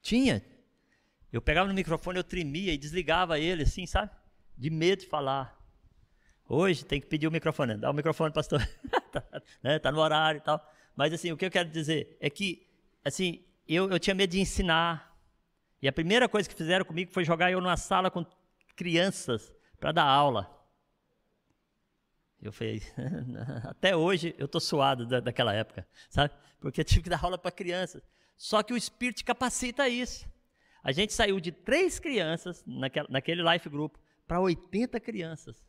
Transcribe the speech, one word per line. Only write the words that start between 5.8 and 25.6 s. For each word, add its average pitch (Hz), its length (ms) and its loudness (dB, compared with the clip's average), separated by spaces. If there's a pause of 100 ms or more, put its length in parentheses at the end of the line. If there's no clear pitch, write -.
Hoje 170 360 2
tem 143 160 -4
que - 60 -18
pedir 151 200 -2
o 160 40 2
microfone. 151 460 0
"Dá 110 140 -2
o 143 40 0
microfone, 151 380 0
pastor." 151 280 0
<laughs> - 120 -2 (380)
Tá, - 140 -6 (380)
né? 143 160 2
Tá 135 120 0
no 151 100 0
horário 156 380 4
e - 40 -10
tal. 151 180 0 (340)
Mas, 151 200 2
assim, 170 180 -4
o 151 40 -4
que 185 100 -2
eu 185 40 -2
quero 175 200 0
dizer 156 500 -2
é 147 80 0
que, - 380 -6 (360)
assim, 170 400 -2 (240)
eu, 185 240 2
eu 180 80 2
tinha 190 160 2
medo 190 160 2
de 185 100 2
ensinar. 170 680 0 (720)
E 135 60 0
a 135 60 2
primeira 202 360 4
coisa 170 200 0
que - 60 -16
fizeram 180 300 0
comigo 170 280 -8
foi 180 120 0
jogar 170 260 4
eu 185 100 0
numa 180 160 0
sala 185 340 2
com 170 160 -6 (480)
crianças 170 800 0 (260)
pra 151 140 -2
dar 160 120 4
aula. 135 500 4 (1900)
Eu 104 120 -12
falei, 110 300 -6 (440)
<laughs> 117 380 -10
até 180 320 0
hoje 170 420 0
eu 139 80 -4
tô 165 140 -2
suado 135 460 2
da, 123 140 2
daquela 117 320 0
época, 104 340 -4 (220)